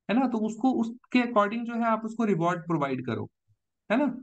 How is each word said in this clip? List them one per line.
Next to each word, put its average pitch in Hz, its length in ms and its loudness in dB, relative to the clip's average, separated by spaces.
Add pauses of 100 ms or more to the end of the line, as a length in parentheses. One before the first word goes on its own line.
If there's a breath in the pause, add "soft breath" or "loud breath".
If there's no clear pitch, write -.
(120)
है 233 80 4
ना, 269 80 4
तो 226 100 -2
उसको, 214 340 0
उसके - 480 -2
according 233 440 2
जो 233 100 -8
है 233 100 -2
आप 226 220 0
उसको 220 180 -4
reward 175 380 0
provide 139 440 -2
करो, 107 240 -4 (640)
है 226 60 4
ना। 285 100 2 (160)